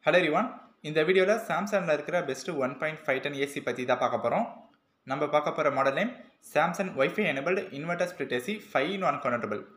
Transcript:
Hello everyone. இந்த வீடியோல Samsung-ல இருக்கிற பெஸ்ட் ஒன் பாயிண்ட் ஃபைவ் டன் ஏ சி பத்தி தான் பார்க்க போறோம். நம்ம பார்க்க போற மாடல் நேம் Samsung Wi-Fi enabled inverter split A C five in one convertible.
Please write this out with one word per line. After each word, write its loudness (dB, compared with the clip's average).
Hello 6
everyone. 2
இந்த 2
வீடியோல 6
Samsung-ல 0
இருக்கிற -2
பெஸ்ட் -6
ஒன் -2
பாயிண்ட் -4
ஃபைவ் 2
டன் -4
ஏ -2
சி -4
பத்தி -2
தான் 2
பார்க்க 0
போறோம். 2
நம்ம -2
பார்க்க 2
போற 2
மாடல் 2
நேம் -2
Samsung 0
Wi-Fi 2
enabled 0
inverter -2
split -6
A 0
C -4
five -4
in -6
one -2
convertible. -4